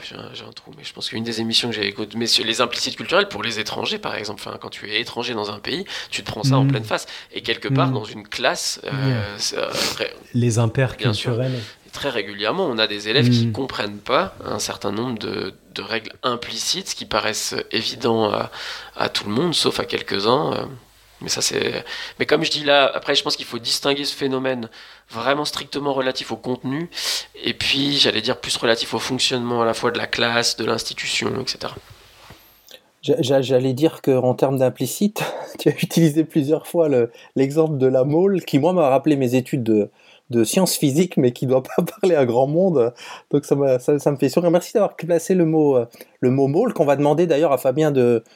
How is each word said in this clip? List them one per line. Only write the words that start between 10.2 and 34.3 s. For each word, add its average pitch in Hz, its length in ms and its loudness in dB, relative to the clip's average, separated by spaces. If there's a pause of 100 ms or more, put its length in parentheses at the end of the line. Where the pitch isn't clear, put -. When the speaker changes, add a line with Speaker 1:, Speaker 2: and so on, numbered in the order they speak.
Speaker 2:
Les 120 260 2
impairs 117 380 2
Speaker 1:
bien 104 160 0
sûr. 117 180 -4
Speaker 2:
culturels. 127 220 -2 (340)
Speaker 1:
Et - 40 -20
très - 180 -4
régulièrement, 107 560 -2
on 120 120 -2
a 110 100 2
des 104 200 -6
élèves 120 220 4
qui 117 180 4
Speaker 2:
Mm. 113 60 -2
Speaker 1:
comprennent 110 460 -6
pas 147 440 -2
un 107 160 -6
certain 104 320 -6
nombre 113 260 -4
de, 98 360 -6 (220)
de 98 60 -8
règles 110 300 -6 (120)
implicites 120 680 -4
qui - 120 -12
paraissent 107 500 -2 (160)
évidents 113 640 2
à, 113 180 -2 (460)
à - 100 0
tout - 220 -6
le - 40 -2
monde, 156 220 0
sauf - 240 0
à 104 60 -2
quelques-uns. 120 720 0
Euh, - 80 -6 (560)
mais 131 80 -10
ça, - 120 -4
c'est, - 420 -2 (340)
mais 127 80 -2
comme 156 180 2
je 151 80 -2
dis 151 140 -4
là, 139 280 4
après, - 220 -2
je 147 80 0
pense 151 140 -2
qu'il 131 80 -10
faut 120 140 -8
distinguer 143 460 -2
ce - 100 -6
phénomène 131 540 -2 (420)
vraiment 135 320 0
strictement 143 500 -4
relatif 131 380 -2
au 117 60 -6
contenu, 131 500 -4 (560)
et 113 120 -2
puis, 139 420 0
j'allais 110 240 4
dire, 120 180 -2
plus - 180 -4
relatif 117 360 2
au 113 60 0
fonctionnement 120 640 0
à - 20 4
la 113 80 2
fois 120 160 0
de 113 80 -4
la 107 80 -2
classe, 117 500 0
de 113 100 -4
l'institution, - 640 -2 (140)
et - 60 -6
cetera. - 260 -8 (1300)
Speaker 3:
J'a-, 143 200 2
j'a-, 135 200 4
j'allais 131 320 2
dire 147 280 0
que, 143 100 2
en 127 240 4